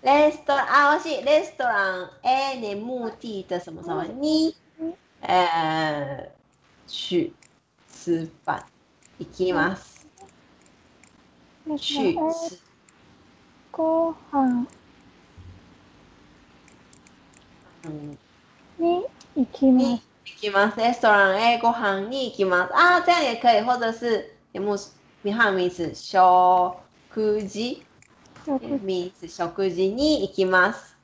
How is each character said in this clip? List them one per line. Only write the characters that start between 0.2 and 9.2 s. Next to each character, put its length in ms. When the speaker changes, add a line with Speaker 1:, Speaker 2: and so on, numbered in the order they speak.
Speaker 1:
ス 120
ト 120
ラ 80
ン、 40
あ、 40
惜 60
し 180
い。 20
レ 200
ス 120
ト 100
ラ 360
ン 80
へ 360
ね、 160
目 360
的 320
的 160
什 120
么 120
什 120
么 100
に、 500
Speaker 2:
う 60
ん。 100
Speaker 1:
え 1080
ー、 40
去 400
吃 420
饭。 220
行 120